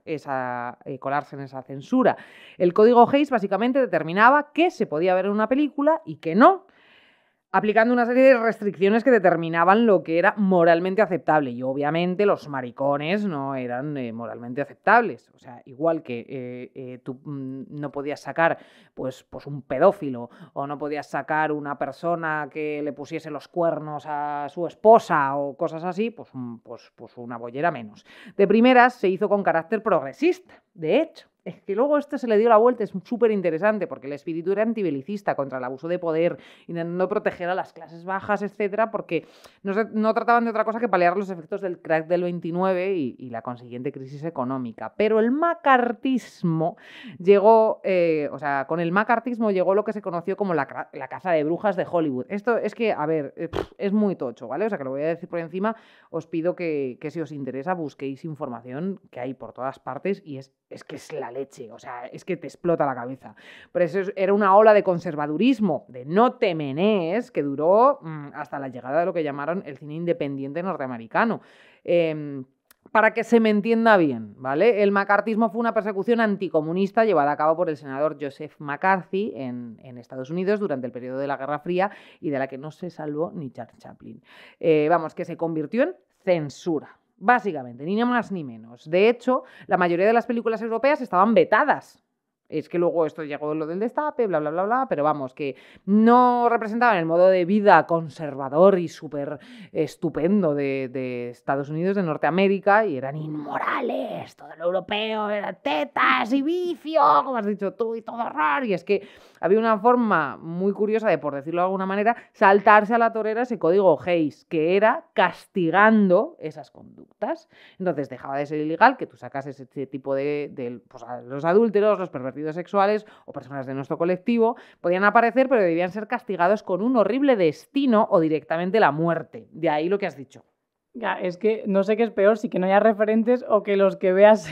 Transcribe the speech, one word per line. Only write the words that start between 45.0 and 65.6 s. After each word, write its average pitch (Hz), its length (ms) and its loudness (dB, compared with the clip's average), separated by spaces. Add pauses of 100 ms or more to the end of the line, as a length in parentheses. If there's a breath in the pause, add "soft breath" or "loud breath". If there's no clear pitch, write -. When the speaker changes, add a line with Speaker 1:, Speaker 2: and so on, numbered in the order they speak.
Speaker 1:
el 233 120 2
macartismo 254 1500 0 (420 loud breath)
llegó, 202 640 6
eh, 170 480 0
o 139 80 -12
sea, 139 260 -2
con 165 140 -4
el 170 140 -2
macartismo 226 580 0
llegó 185 240 2
lo 202 80 2
que 214 80 -4
se 208 100 -8
conoció 185 360 -6
como 196 160 -2
la 147 120 0
cra-, 127 280 -14
la 135 160 -12
caza 180 220 -6
de 156 120 2
brujas 170 320 -2
de 170 160 -2
Hollywood. 147 380 -2
Esto 202 280 -2
es 208 160 -4
que, 220 200 -2
a 151 120 -4
ver, 151 300 -4
eh, 165 140 -8
pff, - 280 -6
es 196 140 -4
muy 208 240 0
tocho, 123 320 -10
¿vale? 160 180 -6
O 226 40 -4
sea, 196 80 -6
que 139 80 -8
lo 131 60 -8
voy 139 100 -6
a 151 60 -2
decir 170 200 -6
por 170 120 -8
encima, 185 360 -6 (340 soft breath)
os 160 160 -8
pido 170 300 -4
que, 143 460 -6
que 151 100 -10
si 170 80 -10
os 151 140 -8
interesa 135 400 -8
busquéis 139 500 -10
información 139 800 -10 (100)
que - 80 -16
hay 127 140 -8
por 113 180 -16
todas 131 280 -10
partes 180 440 -8
y 143 140 -14
es, 135 160 -18 (160)
es - 160 -18
que 160 100 -16
es - 160 -18
la 131 220 -10
leche, 131 380 -12
o 113 80 -20
sea, 123 260 -16
es - 200 -18
que 175 120 -6
te - 80 -16
explota 165 400 -2
la 135 80 -2
cabeza. 123 420 -12 (360 loud breath)
Pero 175 140 2
eso 175 160 -2
es, 190 140 -6
era 190 180 2
una 202 220 4
ola 220 160 10
de 208 120 6
conservadurismo, 170 1040 0